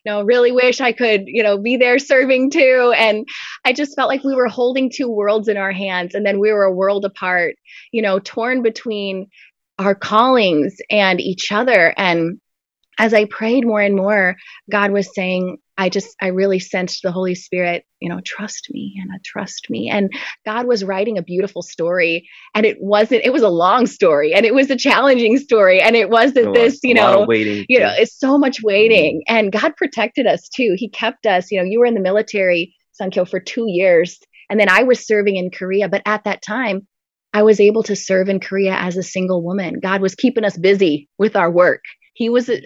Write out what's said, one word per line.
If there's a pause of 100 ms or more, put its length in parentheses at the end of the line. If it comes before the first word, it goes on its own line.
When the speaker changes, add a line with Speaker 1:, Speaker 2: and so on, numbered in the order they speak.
Speaker 1:
You
know,
really
wish
I
could,
you
know,
be
there
serving
too."
And (380)
I
just
felt
like
we
were
holding
two
worlds
in
our
hands.
And
then
we
were
a
world
apart, (380)
you
know,
torn
between (520)
our
callings (140)
and
each
other.
And (560)
as
I
prayed
more
and
more, (340)
God
was
saying, (200)
I
just,
I
really
sensed
the
Holy
Spirit, (160)
you
know,
"Trust
me,
Hannah,
trust
me."
And (360)
God
was
writing
a
beautiful
story. (260)
And
it
wasn't,
it
was
a
long
story
and
it
was
a
challenging
story.
And
it
wasn't
Speaker 2:
It
was
Speaker 1:
this,
you
Speaker 2:
a
lot
of
Speaker 1:
know,
Speaker 2:
waiting,
Speaker 1:
you
know,
Speaker 2:
yeah.
Speaker 1:
it's
so
much
waiting.
Speaker 2:
Mm-hmm.
Speaker 1:
And
God
protected
us
too.
He
kept
us,
you
know,
you
were
in
the
military, (180)
Sung
Kyo,
for
two
years. (300)
And
then
I
was
serving
in
Korea.
But
at
that
time, (460)
I
was
able
to
serve
in
Korea
as
a
single
woman.
God
was
keeping
us
busy
with
our
work. (340)
He
was,
uh,